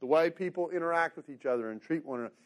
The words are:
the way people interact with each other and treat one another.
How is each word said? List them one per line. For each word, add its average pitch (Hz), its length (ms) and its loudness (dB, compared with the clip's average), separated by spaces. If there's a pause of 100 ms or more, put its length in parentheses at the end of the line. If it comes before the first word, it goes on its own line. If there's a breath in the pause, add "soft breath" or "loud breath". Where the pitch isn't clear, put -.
the 127 40 -4
way 160 240 6
people 175 400 -2
interact 170 460 0
with 151 140 -14
each 135 160 -10
other 120 260 0
and 110 100 -10
treat 160 240 -2
one 127 140 -6
another. 113 140 -8 (120 soft breath)